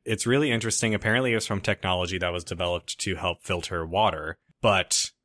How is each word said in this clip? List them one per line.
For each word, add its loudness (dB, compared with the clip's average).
it's -2
really 4
interesting. 0
Apparently, 2
it's 0
from -2
technology 0
that 0
was -4
developed -4
to -2
help -4
filter -4
water, 0
but 2